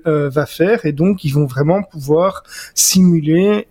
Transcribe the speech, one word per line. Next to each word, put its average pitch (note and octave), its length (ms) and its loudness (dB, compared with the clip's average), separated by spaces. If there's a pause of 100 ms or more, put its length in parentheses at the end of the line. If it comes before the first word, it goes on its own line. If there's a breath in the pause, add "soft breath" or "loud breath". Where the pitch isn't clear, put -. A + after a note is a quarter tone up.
euh, D3 220 0
va C#3 160 -2
faire, G3 400 -2
et D3+ 80 -2
donc F3+ 320 0
ils C#3+ 60 -2
vont D3 140 0
vraiment D3 380 0
pouvoir D#3 600 -2 (300 loud breath)
simuler, F3+ 960 2